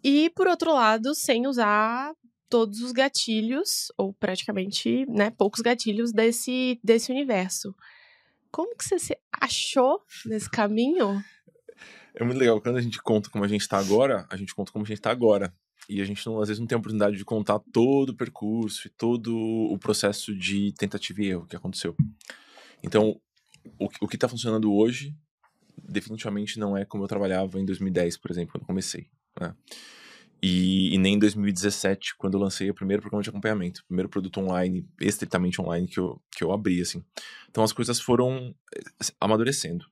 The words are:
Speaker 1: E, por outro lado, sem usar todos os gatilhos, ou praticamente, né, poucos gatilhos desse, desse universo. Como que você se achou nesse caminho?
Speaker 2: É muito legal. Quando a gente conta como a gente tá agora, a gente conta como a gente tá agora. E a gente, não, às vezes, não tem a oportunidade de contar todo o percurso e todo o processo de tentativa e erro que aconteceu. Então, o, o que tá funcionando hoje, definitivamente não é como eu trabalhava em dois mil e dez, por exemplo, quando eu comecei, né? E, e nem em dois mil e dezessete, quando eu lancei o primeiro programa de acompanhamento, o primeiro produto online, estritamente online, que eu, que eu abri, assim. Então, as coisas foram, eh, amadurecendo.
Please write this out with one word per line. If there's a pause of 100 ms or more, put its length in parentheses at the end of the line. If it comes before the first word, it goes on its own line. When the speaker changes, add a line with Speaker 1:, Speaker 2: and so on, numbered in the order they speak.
Speaker 1:
E,
por
outro
lado,
sem
usar (340)
todos
os
gatilhos,
ou
praticamente,
né,
poucos
gatilhos
desse,
desse
universo. (760)
Como
que
você
se (120)
achou (240)
nesse
caminho? (920)
Speaker 2:
É
muito
legal.
Quando
a
gente
conta
como
a
gente
tá
agora,
a
gente
conta
como
a
gente
tá
agora. (360)
E
a
gente,
não,
às
vezes,
não
tem
a
oportunidade
de
contar (140)
todo
o
percurso
e
todo
o
processo
de
tentativa
e
erro
que
aconteceu. (880)
Então, (580)
o, (120)
o
que
tá
funcionando
hoje, (680)
definitivamente
não
é
como
eu
trabalhava
em
dois
mil
e
dez,
por
exemplo,
quando
eu
comecei, (320)
né? (840)
E,
e
nem
em
dois
mil
e
dezessete,
quando
eu
lancei
o
primeiro
programa
de
acompanhamento,
o
primeiro
produto
online, (140)
estritamente
online,
que
eu,
que
eu
abri,
assim. (460)
Então,
as
coisas
foram, (220)
eh, (380)
amadurecendo.